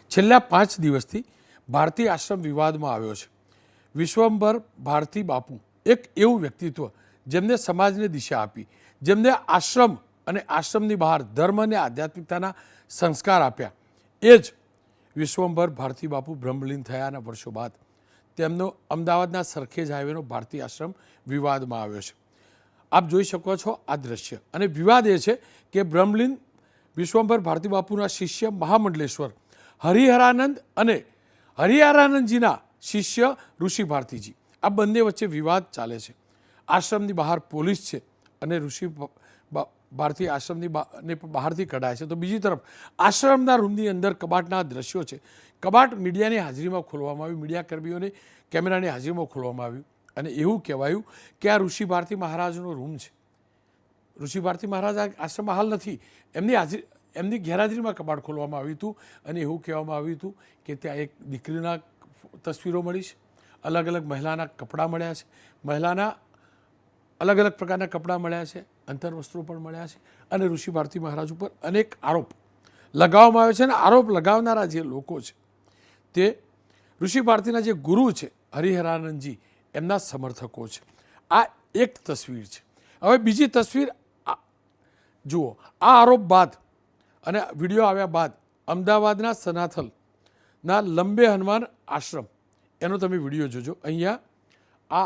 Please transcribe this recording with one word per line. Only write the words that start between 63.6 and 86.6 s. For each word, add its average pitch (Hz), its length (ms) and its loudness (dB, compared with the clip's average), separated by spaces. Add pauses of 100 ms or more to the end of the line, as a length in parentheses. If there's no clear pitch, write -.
અલગ 160 220 -2
અલગ 170 200 -4
મહિલાના 151 400 -6
કપડાં 156 440 -8
મળ્યા 165 240 -8
છે, - 100 -18 (400)
મહિલાના 175 520 -2 (1040)
અલગ 196 180 4
અલગ 208 140 4
પ્રકારના 185 340 -6
કપડાં 175 340 -6
મળ્યા 170 240 -6
છે, 180 160 -14
અંતરવસ્ત્રો 165 840 -12
પણ 165 160 -14
મળ્યા 160 280 -14
છે - 120 -20 (320)
અને 190 160 0
ઋષિ 170 240 -4
ભારતી 156 280 -4
મહારાજ 156 340 -8
ઉપર 185 180 -10 (120)
અનેક 208 400 0
આરોપ 160 280 0 (640)
લગાવવામાં 214 500 8
આવે 226 100 4
છે. 233 80 2
અને 262 100 4
આરોપ 220 380 6
લગાવનારા 214 560 2
જે 165 160 -4
લોકો 135 380 -10
છે - 140 -16 (800)
તે 196 280 2 (580)
ઋષિ 196 200 0
ભારતીના 226 400 2
જે 220 120 0
ગુરુ 190 400 4
છે - 200 -12 (220)
હરિહરાનંદજી, 160 840 -4 (340)
એમના 175 240 -2
સમર્થકો 123 720 -12
છે. - 120 -18 (500)
આ - 140 6 (300)
એક 240 240 0
તસવીર 123 480 -10
છે. - 160 -20 (400)
હવે 226 160 6
બીજી 226 280 2
તસવીર 254 460 0 (340)
આ, - 100 -4 (880)
જુઓ, 139 300 -4 (240)
આ 240 220 8
આરોપ 247 180 8
બાદ 185 300 4 (720)